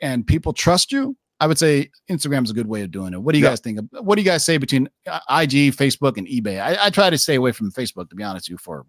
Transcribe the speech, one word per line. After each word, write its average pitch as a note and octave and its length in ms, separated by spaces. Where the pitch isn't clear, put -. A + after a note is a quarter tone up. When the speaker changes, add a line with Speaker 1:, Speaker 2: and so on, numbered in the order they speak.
Speaker 1:
and B2+ 240
people D#3 260
trust - 380
you, C#4 260
I D3+ 60
would D#3+ 120
say D3 320
Instagram C#3+ 340
is A2 60
a G#2+ 40
good A2+ 140
way G#2+ 140
of F#2 80
doing F#2 220
it. F2+ 80
What C#3+ 140
do G3 40
you G#3 60
Speaker 2:
Yeah. - 60
Speaker 1:
guys A#2+ 100
think? G#2+ 180
Of, G#2+ 100
what G3+ 160
do G#3+ 60
you F#3 60
guys E3 160
say E3 120
between, C3+ 320
uh, E3+ 100
I D#3 180
G, C#3 240
Facebook, C3+ 460
and F#2+ 100
eBay? G#2 340
I, F3+ 260
I G3+ 40
try G3 200
to D#3 80
stay D3+ 160
away B2+ 180
from G#2 180
Facebook, F#2+ 400
to F2+ 60
be G#2 80
honest F#2 240
with F2 60
you, - 40
for D#2 300